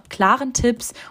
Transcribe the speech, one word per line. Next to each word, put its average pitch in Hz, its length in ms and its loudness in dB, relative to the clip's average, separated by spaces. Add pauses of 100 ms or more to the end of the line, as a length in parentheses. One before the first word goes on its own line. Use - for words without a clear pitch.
klaren 254 460 2
Tipps 240 400 -2 (160)